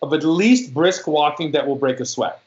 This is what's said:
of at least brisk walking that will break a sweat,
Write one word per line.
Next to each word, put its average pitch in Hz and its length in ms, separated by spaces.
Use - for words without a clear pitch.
of 143 120
at 151 100
least 180 500
brisk 170 340
walking 147 440
that 139 160
will 139 80
break 131 240
a 123 60
sweat, - 420